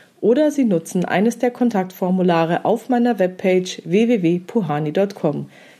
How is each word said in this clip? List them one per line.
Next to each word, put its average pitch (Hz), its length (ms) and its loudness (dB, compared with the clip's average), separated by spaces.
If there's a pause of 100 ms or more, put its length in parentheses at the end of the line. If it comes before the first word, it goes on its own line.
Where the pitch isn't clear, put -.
(220)
oder 254 280 2
Sie 285 140 0
nutzen 180 400 0
eines 214 360 0
der 247 120 0
Kontaktformulare 185 1120 0
auf 226 240 -2
meiner 240 320 0
Webpage 185 640 0
w 208 240 2
w 233 140 2
w 170 180 2
puhani 151 540 -4
dot 196 200 0
com. 147 360 -4 (300)